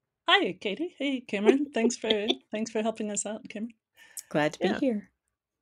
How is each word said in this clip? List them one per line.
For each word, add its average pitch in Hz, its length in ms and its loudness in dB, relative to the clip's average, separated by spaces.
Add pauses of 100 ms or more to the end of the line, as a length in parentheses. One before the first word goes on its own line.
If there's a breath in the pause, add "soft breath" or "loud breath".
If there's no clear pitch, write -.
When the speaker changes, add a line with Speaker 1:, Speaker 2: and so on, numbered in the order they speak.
(280)
Speaker 1:
Hi, 330 320 4
Katie. 226 380 -4
Hey, 269 240 -2
Cameron. 240 500 2
Thanks 233 240 0
for, 220 140 0
Speaker 2:
<laughs> 220 420 -2
Speaker 1:
thanks 220 180 -4
for 220 120 0
helping 220 280 -2
us 202 140 -4
out, 214 240 -10
Cameron. 220 240 -8 (560 loud breath)
Speaker 2:
Glad 151 240 2
to - 60 -14
be - 100 2
Speaker 3:
Yeah. - 100 0
Speaker 2:
here. 233 320 0 (520)